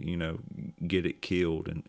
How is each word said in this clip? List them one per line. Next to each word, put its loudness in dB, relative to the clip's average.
you 0
know, -2
get 4
it -2
killed 2
and, -4